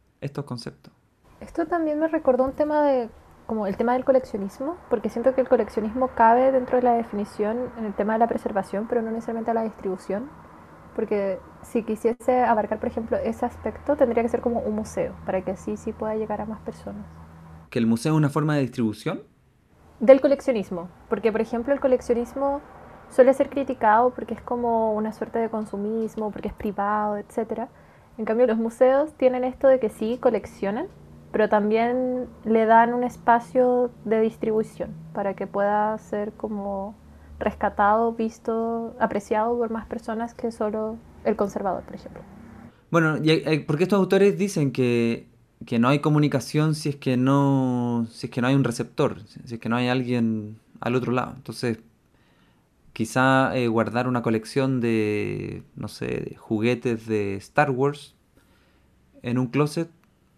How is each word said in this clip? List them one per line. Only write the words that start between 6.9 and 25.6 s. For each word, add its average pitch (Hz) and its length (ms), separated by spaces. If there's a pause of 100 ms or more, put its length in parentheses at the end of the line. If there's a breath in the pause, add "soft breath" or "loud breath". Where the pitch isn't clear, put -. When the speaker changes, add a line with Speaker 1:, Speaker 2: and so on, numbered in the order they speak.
Speaker 2:
definición 214 640 (220)
en 220 60
el 208 100
tema 214 180
de 220 60
la 233 80
preservación, 214 600
pero 240 140
no 220 80
necesariamente 226 400
a 226 60
la 226 80
distribución, 202 680 (640)
porque 202 460 (240)
si 226 200
quisiese 240 580
abarcar, 214 400
por 247 80
ejemplo, 233 260
ese 226 300
aspecto, 240 500
tendría 233 280
que 233 60
ser 240 120
como 233 180
un 214 160
museo, 202 400 (100)
para 190 160
que 185 100
así 208 260
sí 220 160
pueda 220 240
llegar 214 240
a 208 40
más 220 140
personas. 202 460 (640)
Speaker 1:
¿Que 123 100
el 113 80
museo 117 240
es 156 60
una 151 120
forma 151 260
de 143 60
distribución? 127 600 (800)
Speaker 2:
Del 269 180
coleccionismo, 220 680 (180)
porque, 214 240
por 226 80
ejemplo, 233 340
el 277 60
coleccionismo 254 800 (500)
suele 254 240
ser - 160
criticado 247 640
porque 226 200
es - 80
como 233 520
una 214 200
suerte 226 260
de 220 100
consumismo, 214 800